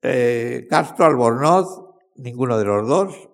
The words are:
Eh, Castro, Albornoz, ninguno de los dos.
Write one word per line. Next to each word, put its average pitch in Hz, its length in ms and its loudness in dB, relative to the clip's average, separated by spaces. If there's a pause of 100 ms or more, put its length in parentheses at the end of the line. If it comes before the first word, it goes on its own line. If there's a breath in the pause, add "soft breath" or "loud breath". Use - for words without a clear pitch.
Eh, 120 680 -2
Castro, 156 340 0
Albornoz, 147 800 2 (320)
ninguno 123 400 -4
de 107 80 0
los 104 240 0
dos. 180 460 -2